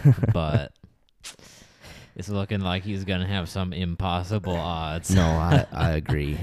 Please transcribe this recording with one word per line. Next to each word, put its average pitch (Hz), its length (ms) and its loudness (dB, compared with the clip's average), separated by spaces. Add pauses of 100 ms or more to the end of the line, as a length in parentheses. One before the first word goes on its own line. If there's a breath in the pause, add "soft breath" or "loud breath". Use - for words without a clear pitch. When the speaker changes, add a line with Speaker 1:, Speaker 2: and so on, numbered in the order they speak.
(120)
Speaker 1:
<laughs> 110 220 2
Speaker 2:
but 76 400 0 (1400 loud breath)
it's 92 140 -12
looking 101 320 -2
like 92 240 -2
he's 98 220 -6
gonna 92 200 0
have 95 220 -2
some 90 240 -4
impossible 90 840 -2
odds. 82 600 -4
Speaker 1:
No, 92 80 6
I, 82 480 4
I - 200 0
Speaker 2:
<laughs> - 20 0
Speaker 1:
agree. 73 500 -2